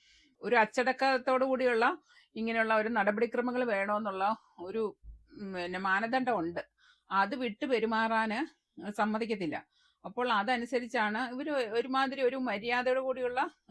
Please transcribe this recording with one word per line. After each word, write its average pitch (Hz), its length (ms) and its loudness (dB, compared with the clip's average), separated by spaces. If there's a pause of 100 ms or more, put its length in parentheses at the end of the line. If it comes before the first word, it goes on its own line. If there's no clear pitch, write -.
(420)
ഒരു 220 140 2
അച്ചടക്കത്തോടു 254 880 2
കൂടിയുള്ള 247 420 2 (500)
ഇങ്ങനെയുള്ള 226 380 0
ഒരു 214 140 2
നടപടിക്രമങ്ങൾ 233 760 0
വേണമെന്നുള്ള 202 600 -2 (340)
ഒരു, 196 240 -6 (500)
ഉം, 196 200 -10
പിന്നെ 180 260 -4
മാനദണ്ഡം 226 600 0
ഉണ്ട്. 170 240 -4 (480)
അത് 196 260 2
വിട്ടു 247 300 -4
പെരുമാറാന് 220 720 2 (520)
സമ്മതിക്കത്തില്ല. 214 640 -2 (480)
അപ്പോൾ 240 280 -4
അതനുസരിച്ചാണ് 233 880 0 (100)
ഇവര് 285 220 -6 (220)
ഒരുമാതിരി 262 480 0
ഒരു 247 140 4
മര്യാദയോട് 247 640 0
കൂടിയുള്ള, 254 400 -2 (300)